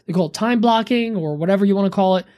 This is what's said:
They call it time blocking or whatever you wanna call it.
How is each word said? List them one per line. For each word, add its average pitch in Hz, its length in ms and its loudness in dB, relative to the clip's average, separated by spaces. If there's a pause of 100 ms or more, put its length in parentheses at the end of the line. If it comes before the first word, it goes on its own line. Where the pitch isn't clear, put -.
They 180 60 -8
call 175 140 0
it 156 80 -10
time 233 260 -2
blocking 226 560 0
or 156 200 -4
whatever 190 280 0
you 196 120 2
wanna 196 140 0
call 185 260 2
it. 180 100 -4 (120)